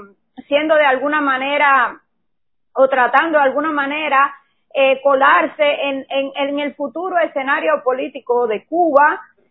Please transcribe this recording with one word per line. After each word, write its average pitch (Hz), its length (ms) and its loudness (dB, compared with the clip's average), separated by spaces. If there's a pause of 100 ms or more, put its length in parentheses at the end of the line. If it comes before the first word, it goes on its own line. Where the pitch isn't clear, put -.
(480)
siendo 311 280 2
de 302 100 4
alguna 277 360 0
manera 269 800 0 (760)
o 262 120 4
tratando 269 520 2
de 277 60 2
alguna 285 260 -2
manera, 277 600 -2 (420)
eh, 269 300 2
colarse 285 600 2
en, 277 460 -4
en, 269 260 -4
en 285 240 -4
el 294 160 -6
futuro 339 420 -6
escenario 302 680 -2
político 254 640 -2
de 208 180 -4
Cuba, 320 540 2 (320)